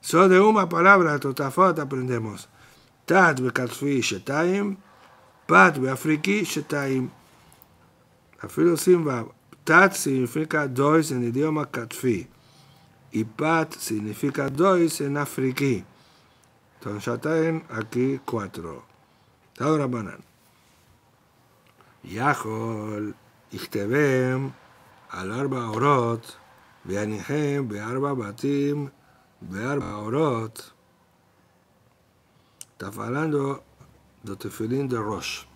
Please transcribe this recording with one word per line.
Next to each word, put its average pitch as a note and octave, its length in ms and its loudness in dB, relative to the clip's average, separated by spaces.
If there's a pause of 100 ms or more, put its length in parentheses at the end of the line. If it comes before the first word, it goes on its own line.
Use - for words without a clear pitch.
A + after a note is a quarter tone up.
Solo F3+ 280 6
de F#3 120 8
una G#3 280 6
palabra, E3+ 500 6
Totafot, C#3+ 600 2
aprendemos. B2+ 680 -4 (580)
Tat E3+ 340 6
bekatfi B2+ 640 -2
shetaim, F3 720 -2 (720)
pat F3 320 6
beafriki D#3 680 0
shetaim. C#3 680 -2 (1300)
Afilo D#3+ 360 2
sin F3 280 4
vav. B2 280 -4 (320)
Tat F#3+ 300 6
significa C#3+ 760 -2
dos D3 420 2
en B2 140 -2
idioma C#3+ 420 0
katfi. A#2 640 -4 (840)
Y A2 120 -2
pat D#3 500 -2
significa A2+ 760 -4
dos E3+ 500 2
en C#3+ 160 -2
afriki. C3 680 -2 (920)
Entonces G#2 280 -8
ya A#2+ 120 -4
tienen D#3+ 520 0
aquí B2 540 -2
cuatro. E2+ 600 -8 (720)
Tau D3+ 200 0
Rabbanan. B2 460 -4 (1900)
יכול A2 1000 -4 (400)
יכתבם C3 960 0 (600)
על F#2+ 240 -10
ארבע C3 320 -4
אורות, A#2 720 0 (500)
ויניחם A#2 840 -4
בארבע A#2+ 460 -4
בתים C#3+ 760 -4 (520)
בארבע G#2 540 -6
אורות. A2+ 800 -4 (2000)
Está G2 200 -14
falando C#3 680 -2 (640)
do G2 120 -10
tefilín B2 520 -4
de B2 100 -2
Rosh. G#2 460 -6 (100)